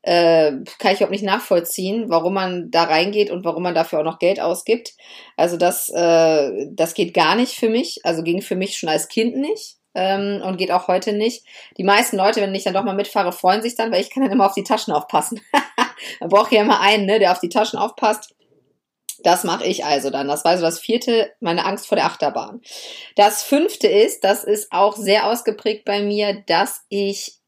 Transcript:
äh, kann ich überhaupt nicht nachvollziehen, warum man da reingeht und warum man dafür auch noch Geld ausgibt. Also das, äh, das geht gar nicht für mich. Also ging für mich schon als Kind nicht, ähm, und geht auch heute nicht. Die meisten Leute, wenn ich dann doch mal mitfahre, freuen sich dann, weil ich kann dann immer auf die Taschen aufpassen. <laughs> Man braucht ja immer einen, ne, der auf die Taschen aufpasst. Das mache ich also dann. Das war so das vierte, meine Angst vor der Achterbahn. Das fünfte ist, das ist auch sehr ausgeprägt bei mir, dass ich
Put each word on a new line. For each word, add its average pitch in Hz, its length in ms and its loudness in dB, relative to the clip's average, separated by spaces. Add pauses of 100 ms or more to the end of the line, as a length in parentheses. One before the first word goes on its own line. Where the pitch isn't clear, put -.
äh, 165 520 4 (260)
kann 196 140 2
ich 196 60 -2
überhaupt 190 120 0
nicht 202 140 -6
nachvollziehen, 196 840 -2
warum 170 260 0
man 185 380 -4
da 165 120 2
reingeht 196 480 0
und 180 120 -6
warum 170 200 -4
man 175 120 -2
dafür 165 240 0
auch 151 60 -2
noch 160 140 -6
Geld 180 200 0
ausgibt. 214 540 -2 (420)
Also 175 220 0
das, 175 320 0
äh, 160 840 2
das - 220 -2
geht 170 200 -4
gar 170 220 2
nicht 247 200 0
für 226 140 0
mich. 247 360 -4
Also 165 180 -2
ging 170 180 -2
für - 140 -6
mich 190 220 -6
schon 160 120 -6
als 151 200 -2
Kind 233 260 0
nicht, 302 420 -6 (180)
ähm, 196 480 -2
und 185 140 -4
geht 180 140 -2
auch 180 160 0
heute 190 260 0
nicht. 220 320 -2 (320)
Die 185 60 -6
meisten 202 340 4
Leute, 208 240 2
wenn 196 120 -2
ich 190 120 -6
dann 185 80 -2
doch 196 100 0
mal 196 100 -2
mitfahre, 196 380 -2
freuen 190 300 2
sich 240 140 -6
dann, 226 160 -2
weil 185 100 2
ich - 80 -8
kann 262 140 -2
dann - 80 0
immer 214 140 4
auf 196 80 4
die 196 100 -4
Taschen 214 300 -2
aufpassen. 151 480 -2 (120)
<laughs> - 640 -2
Man 170 100 -8
braucht 208 220 4
ja 214 100 6
immer 208 200 2
einen, 202 240 4
ne, 208 120 2
der 185 140 4
auf 180 80 0
die 175 100 -4
Taschen 214 300 -2
aufpasst. 214 560 -2 (880)
Das 180 200 4
mache 180 220 -4
ich 165 200 -4
also 139 240 0
dann. 135 180 -4
Das 147 160 -4
war 175 140 4
so 170 60 -2
das 170 160 -2
vierte, 226 600 -2
meine 175 260 -2
Angst 202 220 -6
vor 202 80 0
der 147 100 0
Achterbahn. - 560 -4 (540)
Das 208 260 4
fünfte 294 460 0
ist, 202 360 2
das 208 200 2
ist 214 280 -2
auch 202 240 2
sehr 208 300 2
ausgeprägt 214 600 -2
bei 202 160 -2
mir, 208 440 -2
dass 180 440 0
ich 202 480 -4 (100)